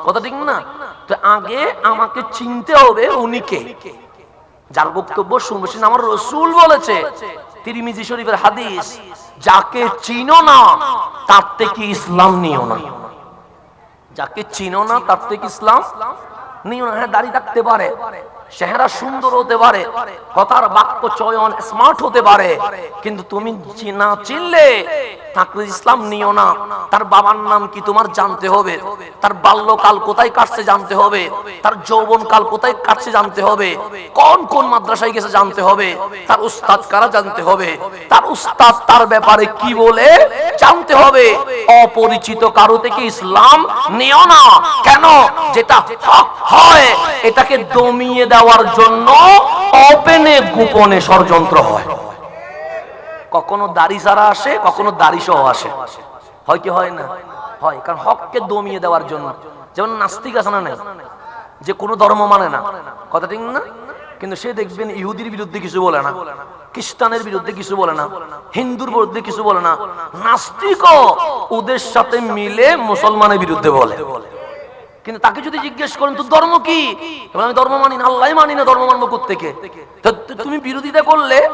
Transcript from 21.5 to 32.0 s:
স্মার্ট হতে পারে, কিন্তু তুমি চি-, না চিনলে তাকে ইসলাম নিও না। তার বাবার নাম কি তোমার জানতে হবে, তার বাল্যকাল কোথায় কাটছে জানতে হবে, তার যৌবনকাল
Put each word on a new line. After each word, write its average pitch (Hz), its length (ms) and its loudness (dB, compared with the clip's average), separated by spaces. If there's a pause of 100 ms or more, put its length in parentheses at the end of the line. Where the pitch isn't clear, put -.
স্মার্ট 262 420 0
হতে 240 200 0
পারে, 196 380 2 (420)
কিন্তু 202 280 -10
তুমি 208 320 -10 (140)
চি-, 208 180 -12
না 202 300 0
চিনলে 302 640 2 (480)
তাকে 196 300 -4
ইসলাম 214 400 -2
নিও 208 280 -2
না। 196 220 2 (360)
তার 208 140 -2
বাবার 202 320 2
নাম 208 300 -2
কি 202 140 -14
তোমার 208 320 -2
জানতে 190 360 -4
হবে, 190 320 0 (400)
তার 202 140 -2
বাল্যকাল 208 640 2
কোথায় 220 320 -2
কাটছে 233 340 -2
জানতে 196 300 -2
হবে, 196 360 0 (320)
তার 202 200 -8
যৌবনকাল 220 640 0